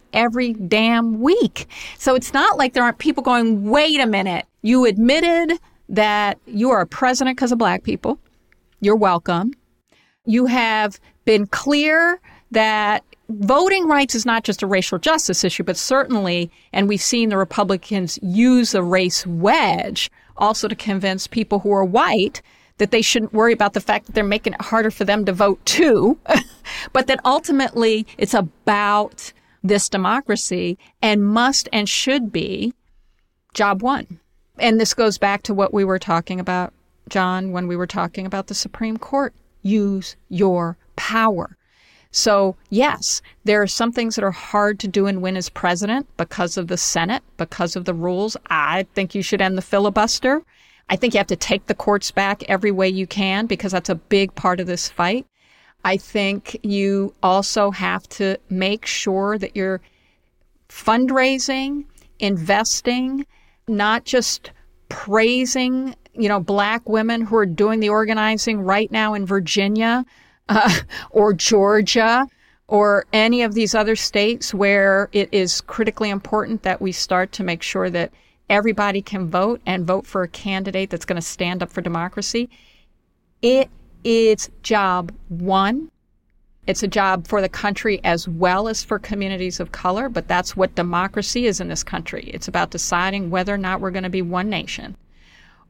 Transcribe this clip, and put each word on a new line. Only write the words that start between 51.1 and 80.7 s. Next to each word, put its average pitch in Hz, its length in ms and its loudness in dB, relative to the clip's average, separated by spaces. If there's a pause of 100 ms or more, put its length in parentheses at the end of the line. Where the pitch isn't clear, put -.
you 214 60 2
have 196 80 2
to 180 100 -2
take - 300 -4
the 202 80 -2
courts - 360 -2
back 196 380 -2
every 196 220 0
way 190 180 2
you 190 180 -2
can 196 380 -2
because 196 280 -4
that's 180 180 -2
a 185 40 2
big 196 420 0
part 180 220 0
of 180 80 -4
this 180 220 -6
fight. 202 380 -2 (580)
I 190 140 0
think 202 640 -4
you 196 500 -2 (100)
also 196 500 2
have 185 380 -4
to 190 280 -2 (100)
make 190 380 -2
sure 196 500 -2
that 196 180 -8
you're 190 280 -4 (880)
fundraising, 262 1120 0 (360)
investing, 220 1080 -2 (420)
not 214 360 0
just - 460 -2 (380)
praising, 254 1040 0 (200)
you 220 140 0
know, 202 120 2
black 202 480 -2
women 226 320 0
who 220 160 0
are 214 100 4
doing 208 340 0
the 208 100 0
organizing 214 720 0
right 196 280 2
now 214 220 0
in 202 140 -4
Virginia, 208 800 0 (420)
uh, 208 320 4 (140)
<laughs> - 160 -14
or 208 220 4
Georgia, 220 920 2 (400)
or 208 460 4
any 233 300 4
of 214 120 -2
these 220 200 0
other 214 220 2
states 214 560 -2
where 196 600 2
it 202 200 0
is 185 300 0
critically 220 480 -4
important 208 520 -4
that 185 180 -2
we 185 120 -4
start 185 400 -2
to 196 120 -8
make 170 180 -4
sure 185 280 -4
that 170 220 -4 (380)
everybody 202 520 0
can 190 260 -6
vote 190 380 0
and 180 200 -4
vote 190 200 -2
for 190 160 -4
a 175 60 -4
candidate 190 640 -6